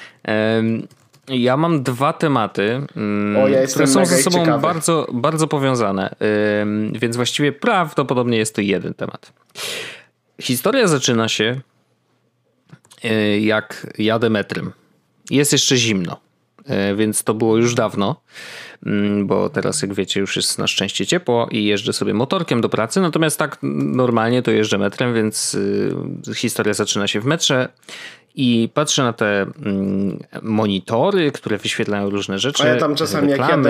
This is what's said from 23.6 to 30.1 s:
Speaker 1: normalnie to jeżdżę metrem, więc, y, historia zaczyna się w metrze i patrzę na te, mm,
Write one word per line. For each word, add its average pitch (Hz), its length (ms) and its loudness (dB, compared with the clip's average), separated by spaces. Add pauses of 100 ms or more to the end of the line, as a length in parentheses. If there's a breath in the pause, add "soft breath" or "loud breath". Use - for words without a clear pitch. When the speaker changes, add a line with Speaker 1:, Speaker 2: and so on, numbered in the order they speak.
Speaker 1:
normalnie 127 800 2
to 120 100 0
jeżdżę 107 260 2
metrem, 110 360 0
więc, 107 420 -2
y, 98 800 -4
historia 107 380 -2
zaczyna 101 340 -2
się 104 140 -2
w 120 40 -4
metrze 139 440 0 (680 loud breath)
i 117 380 2
patrzę 147 300 0
na 117 100 0
te, 104 280 2
mm, 98 760 -2 (220)